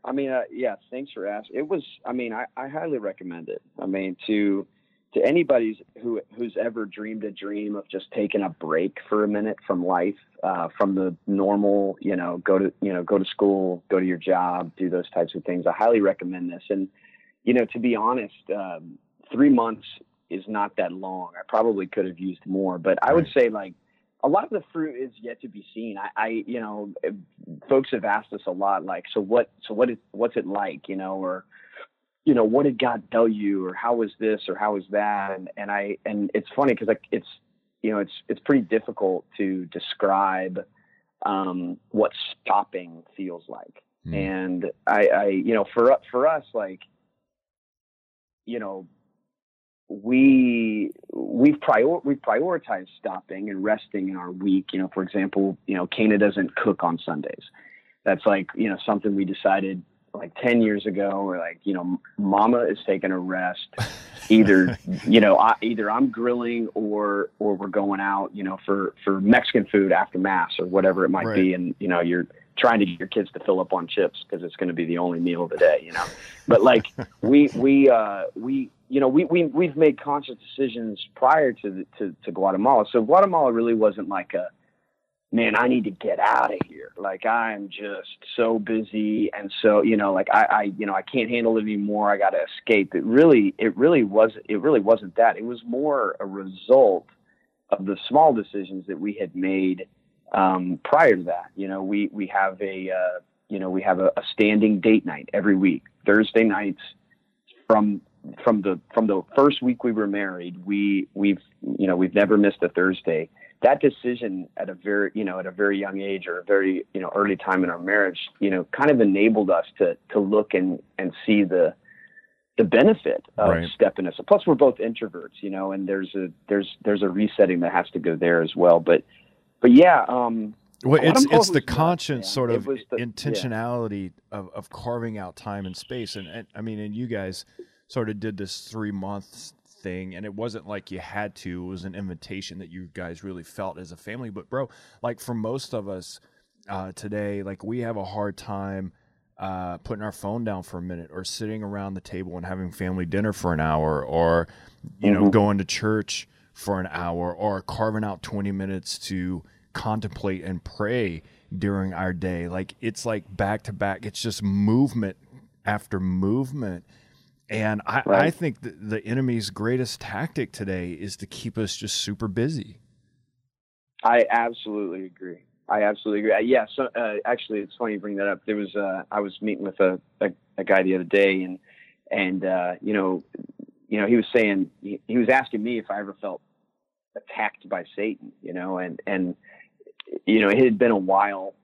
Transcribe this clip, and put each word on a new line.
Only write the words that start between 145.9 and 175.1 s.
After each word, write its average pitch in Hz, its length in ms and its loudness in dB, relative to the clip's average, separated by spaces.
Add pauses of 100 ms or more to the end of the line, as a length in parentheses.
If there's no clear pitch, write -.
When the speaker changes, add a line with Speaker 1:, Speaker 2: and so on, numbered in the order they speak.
Speaker 2:
uh, 95 240 -10
today, 101 500 -6
like, 95 200 -10
we 113 160 -6
have 117 180 -6
a 95 80 -8
hard 101 320 -6
time, 98 560 -8 (440)
uh, 92 420 -8
putting 107 240 -10
our 135 80 -6
phone 113 320 -6
down 98 200 -6
for - 140 -14
a 85 40 -8
minute 87 320 -10
or 92 100 -10
sitting 110 380 -8
around 101 320 -8
the 92 80 -10
table 90 360 -10
and 87 80 -10
having 92 260 -8
family 92 340 -4
dinner 101 280 -2
for 87 200 -2
an 78 60 0
hour 78 440 0
or, 82 440 2 (520)
you 101 120 4
know, 95 100 4
Speaker 1:
Mm-hmm. 101 100 8
Speaker 2:
going 104 260 4
to 95 80 -2
church - 600 -4 (260)
for 98 260 -4
an 92 100 -6
hour 87 440 -6
or 98 280 -4
carving 110 440 -4
out 98 180 -10
twenty 101 280 -6
minutes 95 460 -6
to 90 460 -6 (300)
contemplate 104 720 -6
and 92 180 -8
pray 104 580 -4 (340)
during 95 380 -2
our 92 200 -4
day. 87 340 -6
Like, 92 340 -8
it's, 113 240 -8
like, 110 200 -4 (100)
back 104 280 -2
to 107 100 -10
back. 98 320 -4
It's - 160 -10
just 110 200 -6
movement 107 760 0 (480)
after 104 340 -4
movement. 98 840 -4 (640)
And 107 360 -2
I, - 200 -2
Speaker 1:
Right. 98 180 4
Speaker 2:
I 165 80 2
think 151 300 -6
that 98 280 -12
the 107 160 -4
enemy's 120 460 -2
greatest 113 500 -4
tactic 120 520 -8
today 92 400 -6
is 92 240 -12
to 101 100 -14
keep - 320 -12
us 104 160 -4
just - 220 -8
super 104 320 -6
busy. 117 500 -4 (1200)
Speaker 1:
I 117 300 6
absolutely 104 720 -4
agree. 90 340 -16 (280)